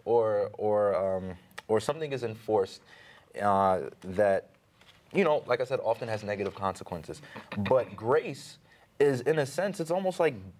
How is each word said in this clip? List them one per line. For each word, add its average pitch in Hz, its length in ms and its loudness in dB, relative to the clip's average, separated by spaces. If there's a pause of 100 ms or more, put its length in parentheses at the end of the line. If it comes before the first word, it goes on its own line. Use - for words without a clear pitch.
or, 110 540 2
or, 104 360 2
um, 95 380 -2 (360)
or 110 120 2
something 147 320 -4
is 127 100 -4
enforced, 110 600 -2 (600)
uh, 98 380 4 (220)
that, 95 480 2 (640)
you 196 120 2
know, 151 220 2
like 120 140 0
I 127 40 -2
said, 123 180 -2
often 113 260 -2
has 107 140 -4
negative 101 320 -4
consequences. 92 640 -6 (360)
But 101 400 2
grace 135 600 -2 (420)
is, 139 220 4
in 156 180 2
a 135 60 0
sense, 185 340 -4
it's 160 100 -6
almost 185 300 -2
like 156 140 2 (260)